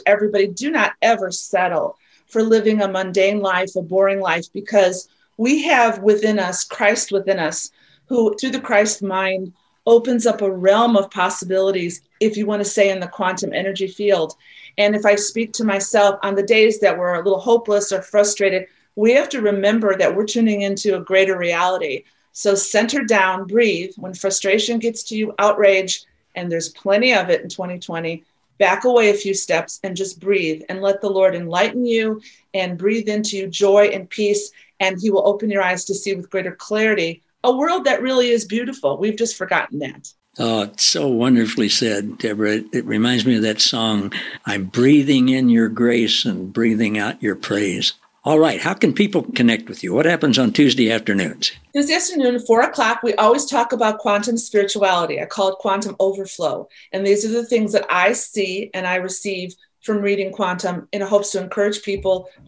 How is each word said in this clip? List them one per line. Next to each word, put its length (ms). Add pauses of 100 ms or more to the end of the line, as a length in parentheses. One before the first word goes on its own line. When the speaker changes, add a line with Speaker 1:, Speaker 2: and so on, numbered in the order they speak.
Speaker 1:
everybody, 440
do 220
not 300
ever 300
settle 680 (300)
for 160
living 400
a 60
mundane 520
life, 340
a 60
boring 400
life, 320
because 560 (300)
we 240
have 380
within 380
us, 240
Christ 480
within 280
us, 320 (340)
who 320
through 140
the 100
Christ 420
mind 520 (320)
opens 400
up 160
a 100
realm 420
of 160
possibilities, 920 (180)
if 160
you 80
want 160
to 80
say, 220
in 100
the 60
quantum 480
energy 340
field. 460 (420)
And 180
if 120
I 80
speak 400
to 100
myself 580
on 120
the 80
days 380
that 180
we're 160
a 100
little 160
hopeless 520
or 100
frustrated, 640 (300)
we 160
have 160
to 120
remember 560
that 200
we're 100
tuning 360
into 340
a 40
greater 380
reality. 640 (300)
So 240
center 480
down, 420
breathe. 500
When 160
frustration 680
gets 240
to 120
you, 220
outrage, 640 (320)
and 160
there's 200
plenty 440
of 160
it 100
in 80
twenty 300
twenty, 460 (340)
back 260
away 260
a 40
few 200
steps 500
and 120
just 220
breathe 500
and 140
let 180
the 100
Lord 260
enlighten 500
you 340 (320)
and 240
breathe 320
into 280
you 100
joy 400
and 240
peace. 400 (300)
And 200
he 120
will 160
open 200
your 140
eyes 220
to 100
see 220
with 120
greater 240
clarity 720 (220)
a 120
world 280
that 180
really 280
is 160
beautiful. 520
We've 180
just 200
forgotten 420
that. 340 (280)
Speaker 2:
Oh, 220
it's 220
so 220
wonderfully 600
said, 500
Deborah. 360
It, 180
it 120
reminds 400
me 120
of 60
that 180
song, 520 (320)
"I'm 200
breathing 640
in 220
your 180
grace 560
and 280
breathing 460
out 240
your 140
praise." 560 (320)
All 160
right, 200
how 140
can 180
people 300
connect 480
with 120
you? 120
What 100
happens 340
on 140
Tuesday 400
afternoons? 600 (200)
Speaker 1:
Tuesday 220
afternoon, 460
four 200
o'clock, 420
we 120
always 320
talk 260
about 280
quantum 360
spirituality. 880
I 20
call 240
it 120
quantum 380
overflow. 720 (240)
And 140
these 180
are 60
the 160
things 260
that 160
I 240
see 640
and 120
I 100
receive 580 (260)
from 220
reading 300
quantum 600
in 80
hopes 300
to 100
encourage 420
people 460 (200)